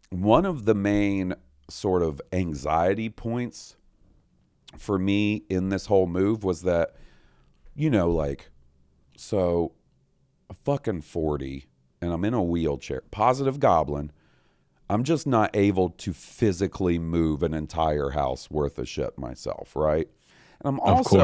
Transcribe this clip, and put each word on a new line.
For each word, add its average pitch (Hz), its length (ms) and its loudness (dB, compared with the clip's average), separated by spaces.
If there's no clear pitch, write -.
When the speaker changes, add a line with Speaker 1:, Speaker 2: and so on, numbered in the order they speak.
Speaker 1:
one 107 360 4
of 147 200 -6
the 110 80 4
main 101 600 0
sort 92 340 0
of 73 180 -2
anxiety 87 760 0
points - 680 -10
for 98 200 -2
me 104 500 0
in 92 200 -2
this 98 180 -4
whole 95 200 4
move 98 380 0
was 90 180 -2
that, 85 320 0
you 151 160 0
know, 90 200 4
like, 73 400 -2
so 87 560 0
I'm - 160 -16
fucking 110 380 -2
forty 69 640 -4
and 85 120 -4
I'm 85 120 -2
in 117 100 -2
a 107 80 0
wheelchair, 78 680 -2
positive 131 500 0
goblin. 76 500 2
I'm 113 140 0
just 147 220 0
not 113 300 2
able 95 340 4
to - 220 -8
physically 92 840 0
move 82 440 0
an 78 120 -2
entire 78 560 -2
house 67 400 -4
worth 73 280 -4
of 64 100 -8
shit - 300 -8
myself, - 580 -10
right? 78 320 0
And - 80 -4
I'm 139 120 -4
Speaker 2:
Of - 180 4
Speaker 1:
also 233 260 6